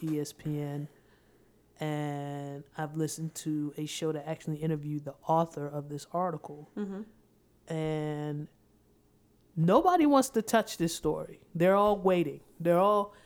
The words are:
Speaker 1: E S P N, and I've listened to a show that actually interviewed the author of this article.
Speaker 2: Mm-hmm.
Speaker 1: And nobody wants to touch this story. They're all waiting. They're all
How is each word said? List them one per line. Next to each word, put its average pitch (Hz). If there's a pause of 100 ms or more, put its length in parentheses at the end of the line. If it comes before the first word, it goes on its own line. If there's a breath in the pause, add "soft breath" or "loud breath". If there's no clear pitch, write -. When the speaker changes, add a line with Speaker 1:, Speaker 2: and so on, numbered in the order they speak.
Speaker 1:
E 151
S 147
P 151
N, 147 (920 soft breath)
and 143 (140)
I've 151
listened 160
to 147
a 156
show 160
that 151
actually 160
interviewed 147
the 135 (100)
author 165
of 143
this 147
article. 156
Speaker 2:
Mm-hmm. -
Speaker 1:
And 151 (1080)
nobody 302
wants 277
to 220
touch 220
this 170
story. 156 (160)
They're 185
all 208
waiting. 175 (180)
They're 170
all 208 (120 soft breath)